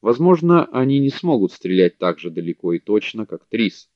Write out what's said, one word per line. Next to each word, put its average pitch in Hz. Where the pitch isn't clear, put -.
Возможно, 170
они 135
не 139
смогут 135
стрелять 92
так 90
же 87
далеко 85
и 85
точно, 107
как -
Трис -